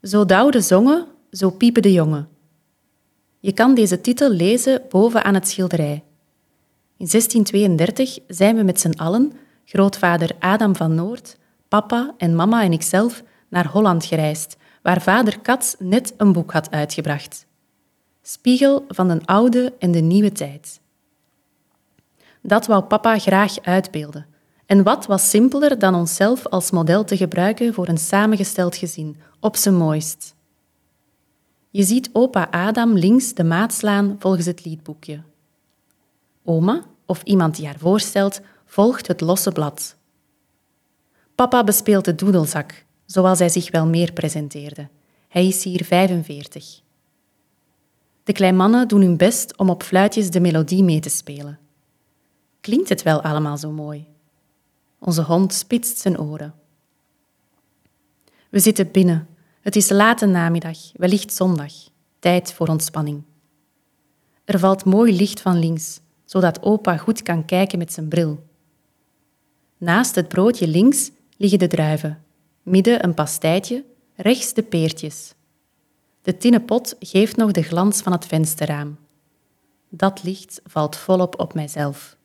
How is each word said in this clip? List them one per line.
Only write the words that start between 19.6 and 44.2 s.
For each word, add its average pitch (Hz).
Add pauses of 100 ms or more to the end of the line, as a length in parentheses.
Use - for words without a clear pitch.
en 180
de 170
nieuwe 190
tijd. 147 (1600)
Dat 208
wou 202
papa 214
graag 196
uitbeelden. 156 (400)
En 196
wat 226
was 190
simpeler 262
dan 190
onszelf 196
als 185
model 180
te 208
gebruiken 196
voor 180
een 165
samengesteld 196
gezin, 156 (240)
op 220
zijn 190
mooist? 156 (1400)
Je 202
ziet 226
opa 240
Adam 220
links 214
de 180
maat 180
slaan 202
volgens 185
het 175
liedboekje. 156 (1200)
Oma, 175 (240)
of 185
iemand 170
die 156
haar 147
voorstelt, 196 (240)
volgt 233
het 180
losse 175
blad. - (1400)
Papa 247
bespeelt 202
de 175
doedelzak, 160 (220)
zoals 185
hij 175
zich 170
wel 160
meer 165
presenteerde. 147 (400)